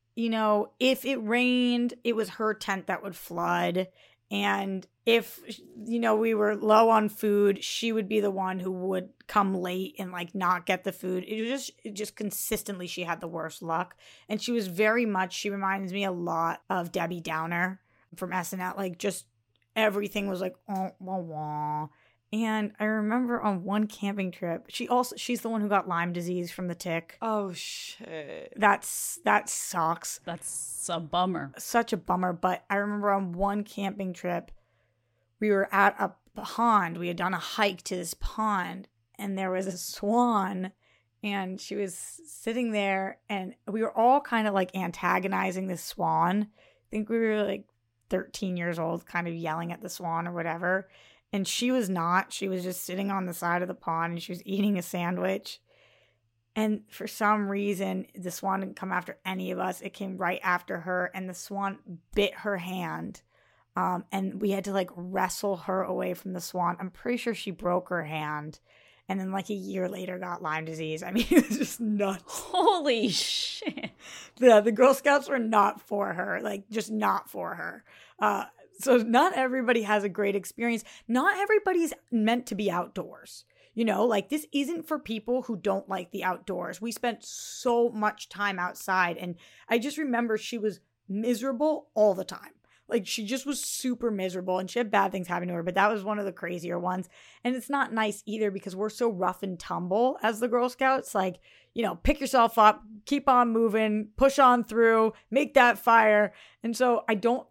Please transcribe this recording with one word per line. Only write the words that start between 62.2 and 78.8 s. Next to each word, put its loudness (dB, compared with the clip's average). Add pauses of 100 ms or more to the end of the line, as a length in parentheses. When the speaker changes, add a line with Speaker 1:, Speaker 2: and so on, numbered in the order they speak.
Speaker 1:
her -4
hand. -8 (560)
Um, -2
and -4
we 2
had -2
to, -8
like, 0
wrestle -2
her -2
away -2
from -8
the -6
swan. -2
I'm -8
pretty -4
sure -4
she -8
broke -2
her -2
hand. -6 (480)
And -2
then, -4
like, -4
a -2
year -2
later -6
got -6
Lyme -2
disease. -6
I -8
mean, 2
<laughs> -8
it 8
was -2
just -4
nuts. -2
Speaker 3:
Holy 2
shit. -4 (500)
Speaker 1:
Yeah, 10
the 4
Girl 8
Scouts 4
were 0
not 4
for -4
her. -4
Like, -6
just -4
not 0
for -6
her. -10 (340)
Uh, 0 (340)